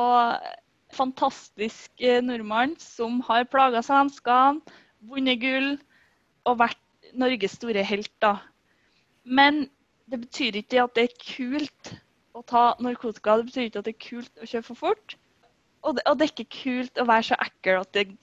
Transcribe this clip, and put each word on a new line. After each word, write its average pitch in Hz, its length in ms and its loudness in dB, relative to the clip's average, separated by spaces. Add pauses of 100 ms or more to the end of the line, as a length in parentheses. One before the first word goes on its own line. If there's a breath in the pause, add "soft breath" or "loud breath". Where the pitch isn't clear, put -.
(960)
fantastisk, - 1040 -4
eh, 247 220 2
nordmann 240 580 -2
som 233 480 -6
har 233 180 2
plaget 254 420 2
svenskene, 277 760 2 (440 soft breath)
vunnet 262 340 -2
gull 262 380 -2 (680)
og 240 120 2
vært 233 200 0 (360)
Norges 247 440 -2
store 220 240 -4
helt, 202 380 -6
da. 202 180 2 (840)
Men 285 440 4 (400)
det 240 120 -8
betyr 226 420 -6
ikke 247 220 2
at 247 100 -6
det 240 160 2
er - 80 -20
kult - 760 -8 (400)
å 240 120 -18
ta 240 320 4
narkotika, 240 600 -2
det 233 120 -2
betyr 247 160 -4
ikke 214 120 -8
at 202 60 -8
det 226 120 -8
er - 120 -20
kult 240 300 -12
å 233 80 -16
kjøre 226 180 -8
for 240 100 -16
fort, - 420 -4 (680)
og - 140 -2
det, 240 100 -6
og 294 120 2
det 302 100 2
er - 60 -8
ikke - 280 -14
kult 254 320 -4
å 247 120 0
være 226 260 2
så - 100 2
ekkel - 380 -2
at 190 120 -12
det 202 140 0 (160)